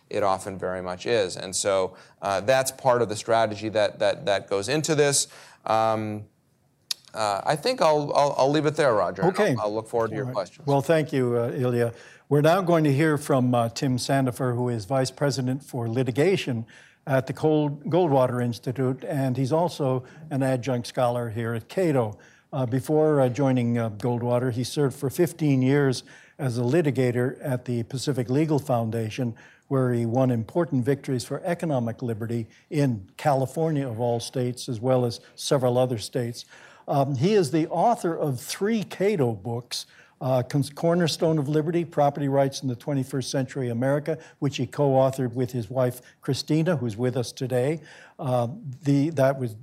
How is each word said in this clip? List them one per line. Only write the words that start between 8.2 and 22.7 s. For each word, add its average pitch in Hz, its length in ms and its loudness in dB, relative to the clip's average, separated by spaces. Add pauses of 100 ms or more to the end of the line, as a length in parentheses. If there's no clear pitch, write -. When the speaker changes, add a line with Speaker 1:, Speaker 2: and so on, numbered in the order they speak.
Speaker 1:
I'll 135 140 4
leave 147 160 2
it 151 100 0
there, 143 160 4
Roger. 95 340 0
Speaker 2:
Okay. 190 260 2
Speaker 1:
I'll, 110 100 -2
I'll 107 120 -2
look 110 140 -6
forward 113 200 0
to 110 60 -6
your 104 100 -4
Speaker 2:
All 127 60 -6
right. 127 40 -8
Speaker 1:
questions. 101 320 -6
Speaker 2:
Well, 143 160 2
thank 156 300 2
you, 123 260 2
uh, 120 160 -2
Ilya. 120 400 0 (340)
We're 143 140 4
now 165 180 6
going 165 240 4
to 147 80 4
hear 151 240 2
from, 127 380 2
uh, 117 160 2
Tim 127 260 -2
Sandifer, 131 580 0
who 123 140 -2
is 113 160 -4
Vice 131 260 0
President 131 540 -2
for 117 240 -6
Litigation 127 800 0 (400)
at 135 200 0
the 135 60 -8
Cold-, 151 540 0
Goldwater 135 580 2
Institute, 131 600 -4
and 135 340 -2
he's 135 140 0
also 151 520 -2 (240)
an 135 140 -2
adjunct 127 460 -2
scholar 120 420 -2
here 113 240 -4
at 113 140 -8
Cato. 139 500 0 (340)
Uh, 135 140 -2
before, 151 540 2